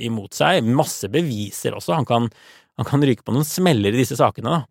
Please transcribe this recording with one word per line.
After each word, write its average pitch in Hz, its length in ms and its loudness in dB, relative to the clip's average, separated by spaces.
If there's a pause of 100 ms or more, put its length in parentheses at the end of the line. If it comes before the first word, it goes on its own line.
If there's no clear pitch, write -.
imot 110 280 -8
seg. 156 300 2
Masse 120 460 0
beviser 120 640 -4
også. 170 200 -4
Han 143 120 0
kan, 117 240 0 (480)
han 117 100 -2
kan 143 140 2
ryke 135 240 2
på 110 80 0
noen 151 120 0
smeller 120 480 2
i 127 80 2
disse 123 160 -2
sakene, 117 320 0
da, 156 200 0